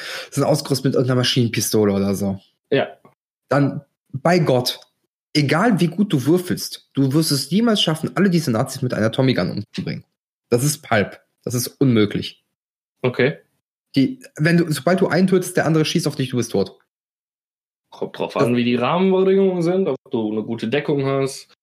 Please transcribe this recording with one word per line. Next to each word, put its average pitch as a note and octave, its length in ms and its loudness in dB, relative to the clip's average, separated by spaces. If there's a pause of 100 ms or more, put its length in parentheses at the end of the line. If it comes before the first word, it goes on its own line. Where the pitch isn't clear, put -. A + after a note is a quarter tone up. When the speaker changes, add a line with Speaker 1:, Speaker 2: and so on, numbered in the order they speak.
(300)
Speaker 1:
sind C#3 140 -2
ausgerüstet C#3+ 420 0
mit C3 80 0
irgendeiner B2+ 260 2
Maschinenpistole A2+ 720 0
oder G2 220 0
so. F#2+ 260 -4 (300)
Speaker 2:
Ja. C#3 180 0 (600)
Speaker 1:
Dann, C#3 340 0 (300)
bei E3+ 260 2
Gott, C3+ 420 0 (540)
egal D3+ 460 2
wie F3 80 2
gut G3+ 240 -2
du B2+ 140 0
würfelst, - 680 -2
du C3+ 180 2
wirst D#3 200 2
es C#3 180 -2
niemals G#3+ 300 2
schaffen, D#3+ 360 -2
alle G3 120 4
diese E3+ 220 2
Nazis A#2+ 320 -2
mit B2+ 100 -2
einer A2 200 0
Tommy C3 220 2
Gun F2+ 160 -2
umzubringen. - 540 -8 (460)
Das A#2+ 140 2
ist D3 180 -2
Pulp. - 380 -2 (240)
Das A2 100 -6
ist B2 140 -4 (120)
unmöglich. A2+ 640 0 (580)
Speaker 2:
Okay. B2+ 360 0 (580)
Speaker 1:
Die, C3 240 2 (160)
wenn E3+ 220 2
du, E3 120 0
sobald F3+ 300 0
du F#3+ 80 2
einen F#3 180 2
tötest, F#3 300 0
der - 100 0
andere D#3 180 2
schießt D#3 220 -2
auf D3 100 -4
dich, B2+ 140 -4
du B2+ 60 -4
bist A#2 160 -4
tot. G2 260 -2 (1120)
Speaker 2:
Kommt - 280 -10
drauf - 160 -6
Speaker 1:
Das C#3+ 100 2
Speaker 2:
an, B2 120 2
wie A#2+ 80 2
die A#2+ 120 0
Rahmenbedingungen F#3+ 840 2
sind, F3+ 260 0
ob C3 80 -2 (140)
du A2 200 -2
eine G#2+ 120 -2
gute A2+ 260 -6
Deckung C#3+ 360 0
hast, C3+ 480 -4 (100)